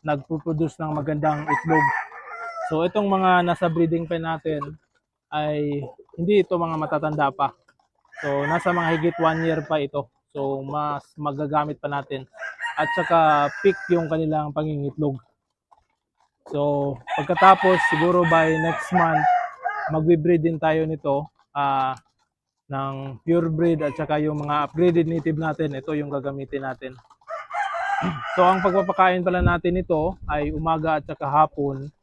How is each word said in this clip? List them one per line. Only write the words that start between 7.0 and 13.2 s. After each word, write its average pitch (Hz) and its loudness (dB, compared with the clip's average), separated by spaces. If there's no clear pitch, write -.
pa. 139 -2
So, 143 -2
nasa 165 0
mga 165 0
higit 165 0
one 160 2
year 160 0
pa 156 0
ito. 139 -4
So, 139 -4
mas 143 -4
magagamit 147 -2
pa 143 -6
natin. 139 -6
At 151 0
saka 156 4